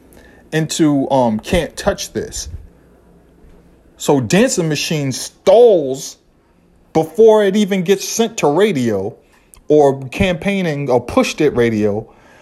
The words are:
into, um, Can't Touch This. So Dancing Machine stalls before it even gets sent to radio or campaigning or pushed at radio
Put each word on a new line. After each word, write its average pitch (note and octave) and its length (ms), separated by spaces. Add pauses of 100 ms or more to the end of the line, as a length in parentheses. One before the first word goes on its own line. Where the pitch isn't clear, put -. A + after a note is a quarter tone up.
(520)
into, D3+ 580
um, A#2+ 300
Can't - 380
Touch - 340
This. - 380 (1500)
So C#3+ 240
Dancing F3+ 480
Machine D3 460
stalls F3+ 1040 (720)
before G#3+ 540
it F#3+ 100
even G3 280
gets F#3+ 220
sent A3+ 340
to D#3 80
radio B2+ 680 (540)
or C#3 400
campaigning F3 800
or B2 100
pushed - 400
at C#3+ 160
radio A2 500 (360)